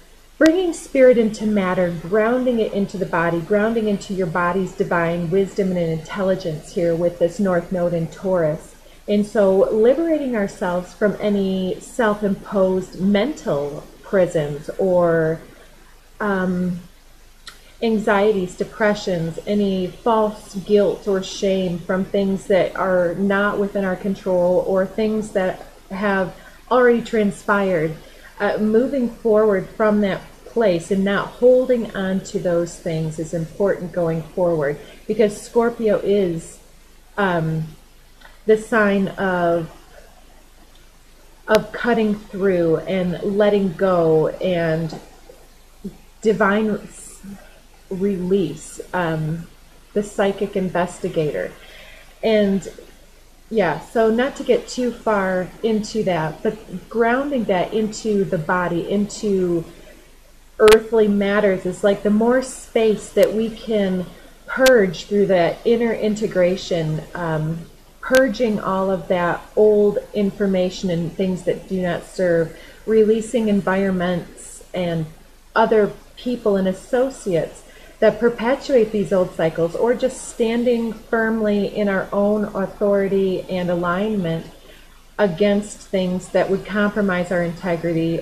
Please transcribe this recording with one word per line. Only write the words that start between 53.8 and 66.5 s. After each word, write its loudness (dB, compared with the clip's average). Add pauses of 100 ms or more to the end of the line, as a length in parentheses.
so 0
not 0
to -10
get 0
too -4
far -2 (140)
into -2
that, -2
but -6
grounding 0
that 0
into -2
the -2
body, -2
into 0 (960)
earthly 6
matters, 2
is -6
like 2
the 0
more 4
space -2
that 4
we -2
can -2 (400)
purge 4
through 2
that 2
inner 2
integration, 0 (120)